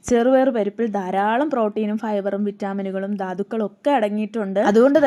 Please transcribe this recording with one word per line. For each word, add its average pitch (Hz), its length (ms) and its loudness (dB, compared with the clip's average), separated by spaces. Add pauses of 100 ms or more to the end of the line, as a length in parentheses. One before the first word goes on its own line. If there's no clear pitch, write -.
ചെറുപയർ 262 460 4
പരിപ്പിൽ 220 360 -2
ധാരാളം 202 640 -2
പ്രോട്ടീനും 214 480 -2
ഫൈബറും 202 460 -4
വിറ്റാമിനുകളും 196 720 -6
ധാതുക്കളും 196 500 -6
ഒക്കെ 202 240 -4
അടങ്ങിയിട്ടുണ്ട്. 208 720 -2
അതുകൊണ്ട് 233 460 6